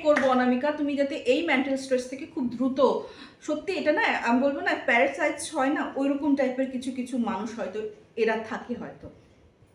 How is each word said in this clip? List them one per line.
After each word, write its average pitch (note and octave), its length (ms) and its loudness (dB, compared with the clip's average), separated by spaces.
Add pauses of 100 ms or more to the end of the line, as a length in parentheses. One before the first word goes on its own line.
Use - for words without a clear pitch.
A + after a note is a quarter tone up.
করবো C#4+ 240 6
অনামিকা, B3 440 4
তুমি D4 240 -2
যাতে C#4 200 0
এই C#4+ 300 2
মেন্টাল C4+ 320 0
স্ট্রেস B3+ 320 -2
থেকে C#4 160 -10
খুব B3+ 240 -4
দ্রুত, C4 520 2 (400)
সত্যি D4+ 320 -4
এটা D4+ 180 0
না, G4 100 2
আমি B3 400 2
বলবো C#4 200 2
না, F4 140 0 (100)
প্যারাসাইটস C#4 720 0
হয় C4+ 140 2
না, D4+ 260 -2
ওইরকম C#4 400 2
টাইপের C4 360 0
কিছু B3+ 200 -6
কিছু B3 260 -6
মানুষ G#3+ 380 -4
হয়তো G3+ 260 -6 (340)
এরা A3+ 220 2
থাকে A3+ 360 -8
হয়তো। E3+ 360 -12 (640)